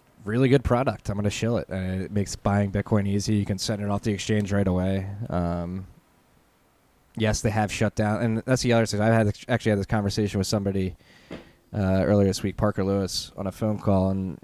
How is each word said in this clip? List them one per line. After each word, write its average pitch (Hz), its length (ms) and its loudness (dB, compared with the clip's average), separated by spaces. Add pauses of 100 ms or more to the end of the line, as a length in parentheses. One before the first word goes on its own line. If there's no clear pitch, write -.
(240)
really 117 240 2
good 131 160 6
product. 123 460 0
I'm 101 80 -4
gonna 104 120 0
shill 113 280 0
it. - 100 -4
And 92 360 -4
it - 80 -8
makes 101 260 -2
buying 101 340 2
Bitcoin 101 360 0
easy. 101 280 0
You 101 100 0
can 98 120 -2
send 104 240 -4
it 104 80 -4
off 101 140 -2
the 107 100 0
exchange 101 400 0
right 101 140 2
away. 95 400 0 (220)
Um, 87 580 -4 (1300)
yes, 107 240 0
they 117 80 0
have 104 240 0
shut 107 220 -2
down. 107 260 0
And 113 240 0
that's 131 160 0
the 123 120 0
other 113 120 4
thing. 104 160 -2
I 107 60 2
had, 113 280 4 (140)
actually 117 220 0
had 101 80 2
this 95 80 -2
conversation 104 500 0
with 95 100 0
somebody, 98 480 -2 (760)
uh, 95 320 2
earlier 101 220 4
this 95 160 -2
week, 98 120 -4
Parker 104 300 0
Lewis, 98 500 -2
on 98 120 -6
a 92 40 -4
phone 107 280 -4
call. 95 320 2
And 95 320 -4